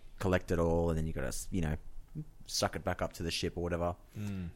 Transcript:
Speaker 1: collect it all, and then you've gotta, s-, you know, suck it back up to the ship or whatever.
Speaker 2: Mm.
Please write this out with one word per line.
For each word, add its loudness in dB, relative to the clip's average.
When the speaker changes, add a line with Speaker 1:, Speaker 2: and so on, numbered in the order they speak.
Speaker 1:
collect 4
it 4
all, 6
and 4
then 2
you've -2
gotta, -2
s-, -6
you 2
know, 2
suck 0
it -6
back 0
up -2
to -6
the -2
ship -2
or -2
whatever. 0
Speaker 2:
Mm. -4